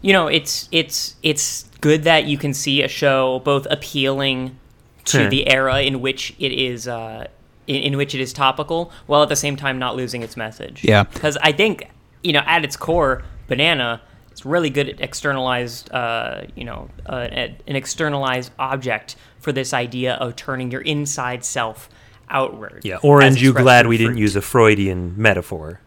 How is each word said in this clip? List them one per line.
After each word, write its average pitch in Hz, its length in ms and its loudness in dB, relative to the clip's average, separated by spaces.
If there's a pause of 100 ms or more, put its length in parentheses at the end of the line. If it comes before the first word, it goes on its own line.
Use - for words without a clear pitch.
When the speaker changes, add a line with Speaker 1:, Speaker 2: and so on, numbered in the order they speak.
Speaker 1:
you 196 100 2
know, 180 140 6
it's, 147 460 -2
it's, - 500 -2
it's - 480 -2 (120)
good 151 240 2
that 160 200 4
you 143 140 -2
can 143 160 -4
see 139 260 0
a 139 60 0
show 131 580 0
both 139 240 0
appealing 135 880 -2 (480)
to 139 140 2
Speaker 2:
Sure. 107 100 4
Speaker 1:
the 135 180 0
era 135 360 2
in 131 180 -2
which 131 360 -6
it 135 140 -4
is, 123 340 -4
uh, 113 420 -10 (380)
in, 127 120 -4
in 139 200 -2
which 143 160 -4
it 131 60 -6
is 127 140 -6
topical, 151 580 -2 (140)
while 147 180 4
at 147 60 0
the 143 80 0
same 143 180 -2
time 135 240 -4
not 127 160 -4
losing 123 260 -6
its 113 140 -12
message. - 480 -12
Speaker 3:
Yeah. 104 220 6
Speaker 1:
'Cause 151 360 -4
I 156 120 4
think, 190 360 0 (340)
you 170 100 0
know, 143 120 4
at 160 200 2
its 139 100 -8
core, 151 480 0 (240)
Banana 127 540 0 (320)
is - 120 -20
really 160 240 0
good 139 200 -2
at - 100 -14
externalized, 127 920 -4
uh, 117 480 -4 (140)
you 127 100 -12
know, 127 240 -12 (180)
uh, 123 240 -6
an, 123 240 -8 (120)
an 139 100 -4
externalized 135 840 -4
object 131 560 -4 (240)
for 147 140 -4
this 131 200 -4
idea 123 420 -2
of 120 200 -6
turning 127 360 -8
your 131 100 -8
inside 143 640 -4
self 113 440 -6 (400)
outward - 540 -4
Speaker 2:
Yeah, 92 180 -6
orange, 139 360 8
Speaker 1:
as 120 40 2
Speaker 2:
you 131 100 8
Speaker 1:
expressed 123 120 4
Speaker 2:
glad 123 200 10
Speaker 1:
through 117 80 4
Speaker 2:
we 113 60 4
didn't 113 180 4
Speaker 1:
fruit. 113 80 -4
Speaker 2:
use 101 120 2
a 98 60 2
Freudian 95 720 4
metaphor. 90 720 0